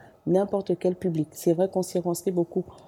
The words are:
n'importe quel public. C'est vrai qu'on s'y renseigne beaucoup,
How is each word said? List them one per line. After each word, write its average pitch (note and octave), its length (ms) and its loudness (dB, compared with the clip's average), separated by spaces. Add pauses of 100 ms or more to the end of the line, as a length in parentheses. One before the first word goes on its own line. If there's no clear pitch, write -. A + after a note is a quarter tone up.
(280)
n'importe G3 520 0
quel F3+ 160 0
public. D#3+ 360 -2
C'est - 220 0
vrai F#3 160 2
qu'on F#3 120 -2
s'y F3+ 180 -4
renseigne F3 340 -2
beaucoup, F3+ 300 0 (240)